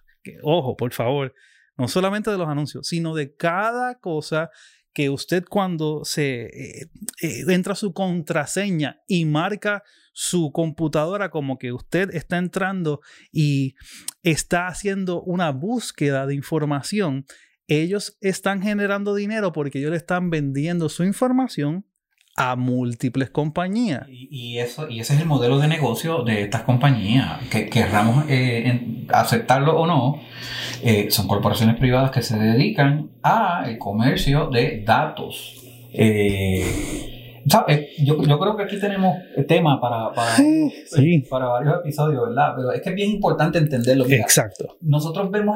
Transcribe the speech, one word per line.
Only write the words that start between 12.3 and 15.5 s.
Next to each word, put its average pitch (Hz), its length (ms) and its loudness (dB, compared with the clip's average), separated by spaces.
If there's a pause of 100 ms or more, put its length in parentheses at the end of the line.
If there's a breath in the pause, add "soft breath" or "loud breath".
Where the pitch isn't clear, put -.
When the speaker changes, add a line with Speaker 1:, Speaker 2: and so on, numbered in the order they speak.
Speaker 1:
entrando 180 600 -4 (320 loud breath)
y 139 420 0 (480 loud breath)
está 175 460 0
haciendo 185 560 -4
una 175 260 -2
búsqueda 143 800 -2